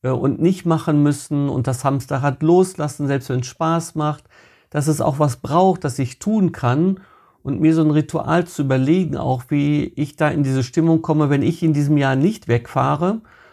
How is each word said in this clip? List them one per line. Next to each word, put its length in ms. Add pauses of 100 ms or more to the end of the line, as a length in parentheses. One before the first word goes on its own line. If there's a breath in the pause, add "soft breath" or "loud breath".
äh, 40
und 320
nicht 240
machen 380
müssen 460
und 180
das 160
Hamsterrad 600
loslassen, 640
selbst 220
wenn's 180
Spaß 480
macht, 300 (440 soft breath)
dass 180
es 140
auch 180
was 180
braucht, 460
das 160
ich 200
tun 320
kann 480 (440 soft breath)
und 160
mir 140
so 80
ein 100
Ritual 540
zu 180
überlegen, 540
auch 320
wie 360 (100)
ich 200
da 140
in 140
diese 200
Stimmung 380
komme, 280
wenn 120
ich 220
in 100
diesem 240
Jahr 180
nicht 320
wegfahre 760 (320 soft breath)